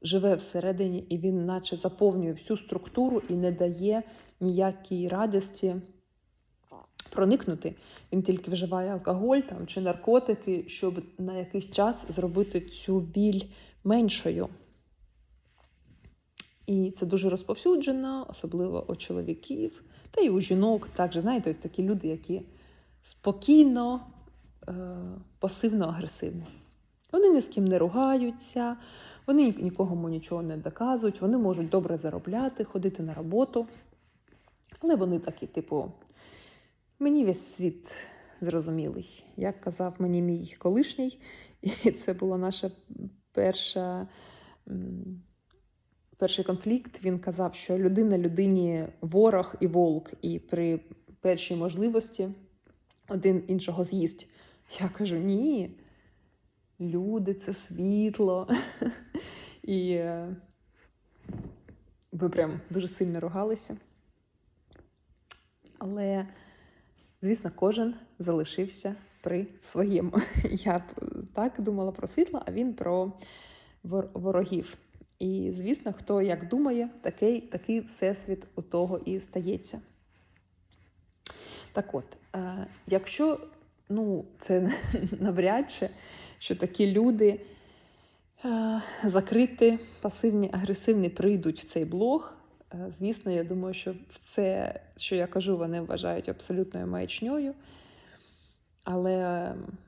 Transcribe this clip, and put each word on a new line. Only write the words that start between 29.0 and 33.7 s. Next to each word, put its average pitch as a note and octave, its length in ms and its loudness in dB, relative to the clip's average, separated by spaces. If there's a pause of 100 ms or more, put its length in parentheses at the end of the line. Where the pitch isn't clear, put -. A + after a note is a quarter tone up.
вони C#4+ 160 8
ні-, A#3+ 200 4
нікому F3 460 0
нічого E3 340 -4
не D#3+ 140 -4
доказують, A3+ 640 -2
вони A3 180 4
можуть F3+ 300 2
добре F3+ 280 2
заробляти, F3+ 680 -2
ходити F#3 380 -4
на D#3+ 120 -6
роботу. A3+ 520 0 (1120)